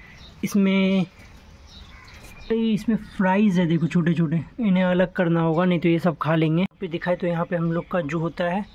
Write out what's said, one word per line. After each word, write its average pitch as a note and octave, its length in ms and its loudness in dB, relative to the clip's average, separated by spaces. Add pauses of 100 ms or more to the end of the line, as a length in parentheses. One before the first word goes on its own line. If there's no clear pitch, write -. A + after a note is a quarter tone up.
(440)
इसमें, F#3+ 640 2 (1500)
इसमें A3+ 440 0 (200)
फ्राइज F#3+ 420 4
है F3+ 80 2
देखो E3 200 2
छोटे E3+ 280 0
छोटे, D#3+ 260 0 (200)
इन्हें F#3 240 2
अलग F3+ 280 0
करना E3+ 280 0
होगा, E3 240 2
नहीं F3 160 2
तो E3+ 80 0
ये E3 100 4
सब E3 200 0
खा D#3 160 -2
लेंगे। D#3+ 280 2
यहाँ - 180 -6
पे F#3+ 80 -8
दिखाए F3 280 -4
तो F3+ 100 -6
यहाँ E3+ 180 -2
पे - 120 -4
हम E3 160 -2
लोग E3 180 -4
का F#3 100 -2
जो D#3+ 180 -6
होता E3 260 -4
है F#3 200 -4 (100)